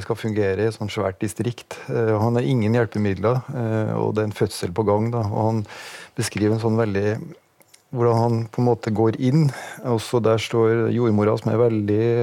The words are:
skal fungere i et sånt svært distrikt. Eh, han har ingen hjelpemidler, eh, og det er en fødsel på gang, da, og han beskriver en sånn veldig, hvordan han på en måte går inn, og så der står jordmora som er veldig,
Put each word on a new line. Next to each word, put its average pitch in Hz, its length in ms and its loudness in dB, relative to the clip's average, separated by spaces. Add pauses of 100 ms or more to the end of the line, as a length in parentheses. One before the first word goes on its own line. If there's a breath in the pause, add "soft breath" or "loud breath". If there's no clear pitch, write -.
skal - 100 -4
fungere 101 460 -2
i 110 80 2
et 107 80 -4
sånt 104 160 -6
svært 98 260 -4
distrikt. - 600 -6 (100)
Eh, 117 240 0
han 113 240 2
har 127 80 0
ingen 120 320 2
hjelpemidler, 107 720 0
eh, 110 480 -2
og 110 160 0
det 107 100 0
er 107 60 -2
en 101 80 -10
fødsel 95 400 -2
på 110 80 0
gang, 107 260 2
da, 120 140 -2
og 104 160 -2
han 110 220 0 (520 loud breath)
beskriver 107 380 0
en 110 100 0
sånn 110 140 2
veldig, 104 400 0 (720)
hvordan 120 320 2
han 117 180 2 (140)
på - 80 -2
en 123 80 4
måte 113 240 0
går 110 240 2
inn, 139 300 4 (420 loud breath)
og 117 160 2
så 123 160 0
der 113 160 4
står 113 560 2
jordmora 110 480 2
som 110 100 0
er 110 140 4
veldig, 107 400 2 (180)